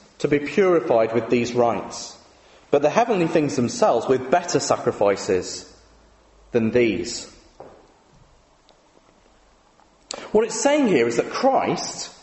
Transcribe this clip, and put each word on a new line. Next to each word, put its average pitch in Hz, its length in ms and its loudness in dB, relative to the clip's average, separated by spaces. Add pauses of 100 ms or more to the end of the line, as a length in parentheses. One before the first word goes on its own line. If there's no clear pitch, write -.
(200)
to 156 80 -2
be 143 120 2
purified 147 760 2
with 117 160 -2
these 120 240 0
rites, 117 640 -2 (540)
but 143 100 4
the 147 80 4
heavenly 196 380 0
things 151 280 0
themselves 123 520 0
with 131 240 0
better 175 280 0
sacrifices 101 1120 -2 (800)
than 110 200 0
these." 107 600 -2 (3000)
What 220 140 2
it's - 140 -8
saying 285 280 2
here 123 200 4
is 123 100 -4
that - 120 -2
Christ - 840 -2 (120)